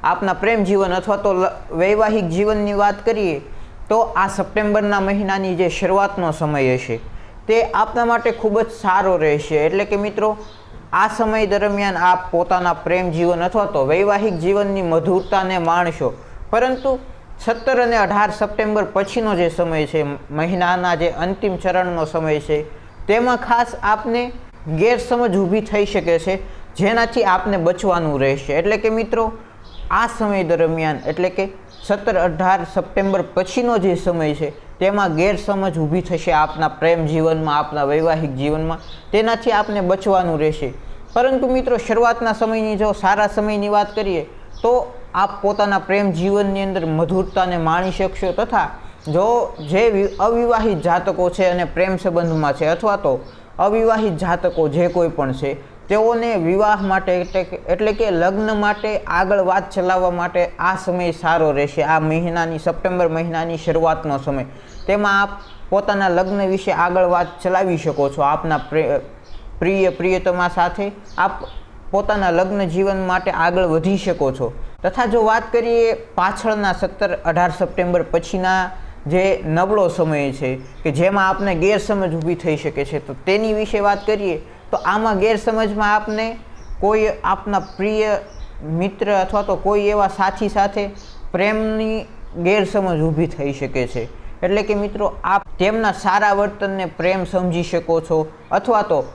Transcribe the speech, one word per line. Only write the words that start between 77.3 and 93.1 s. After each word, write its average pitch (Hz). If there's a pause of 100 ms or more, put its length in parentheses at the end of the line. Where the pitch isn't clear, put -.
સપ્ટેમ્બર 175
પછીના 185 (360)
જે 180
નબળો 185
સમય 151
છે 131
કે -
જેમાં 190
આપને 190
ગેરસમજ 190
ઊભી 165
થઈ 165
શકે 143
છે, 139
તો 139 (120)
તેની 214
વિશે 214
વાત 202
કરીએ, 202 (280)
તો 214
આમાં 208
ગેરસમજમાં 214
આપને 214 (420)
કોઈ 214 (160)
આપના 196
પ્રિય 214 (560)
મિત્ર 196
અથવા 196
તો 196
કોઈ 208
એવા 202
સાથી 196
સાથે 202 (420)
પ્રેમની 220 (380)
ગેરસમજ 190
ઊભી 160